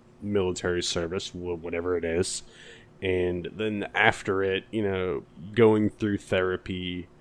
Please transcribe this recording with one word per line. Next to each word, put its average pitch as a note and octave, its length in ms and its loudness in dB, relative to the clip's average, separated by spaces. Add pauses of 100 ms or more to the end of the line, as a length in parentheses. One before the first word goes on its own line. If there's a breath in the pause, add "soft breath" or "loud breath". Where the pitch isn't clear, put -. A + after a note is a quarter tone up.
(220)
military F#2 600 0
service, F2 460 -4
wh-, F2 340 -6
whatever F2 320 -2
it E2 80 -2
is. E2+ 400 0 (580 loud breath)
And F2+ 540 0
then G#2 400 -4
after G#2 480 4
it, F#2+ 260 0
you G#2+ 140 -2
know, F#2 400 -2 (320)
going G#2+ 340 6
through G#2 280 -2
therapy, F#2 880 -2 (140 soft breath)